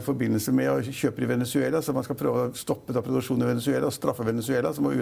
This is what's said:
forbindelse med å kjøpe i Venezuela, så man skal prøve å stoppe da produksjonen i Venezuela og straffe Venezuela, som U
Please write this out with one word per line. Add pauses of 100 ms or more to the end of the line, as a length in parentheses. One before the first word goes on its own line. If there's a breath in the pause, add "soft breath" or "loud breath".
forbindelse
med
å
kjøpe
i
Venezuela,
så
man
skal
prøve
å
stoppe
da
produksjonen
i
Venezuela
og
straffe
Venezuela,
som
U